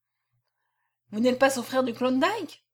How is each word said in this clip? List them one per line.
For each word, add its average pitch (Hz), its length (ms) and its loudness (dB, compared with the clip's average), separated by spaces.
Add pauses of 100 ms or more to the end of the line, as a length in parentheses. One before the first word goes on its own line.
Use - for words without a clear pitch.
(1120)
Vous 208 80 -6
n'êtes 247 200 2
pas 269 100 6
son 254 140 -4
frère 262 200 0
du 240 100 -4
Klondike ? » 277 800 -2